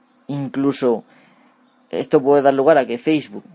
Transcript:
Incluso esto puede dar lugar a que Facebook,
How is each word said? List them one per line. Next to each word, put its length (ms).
Incluso 800
esto 340
puede 200
dar 100
lugar 240
a 100
que 120
Facebook, 460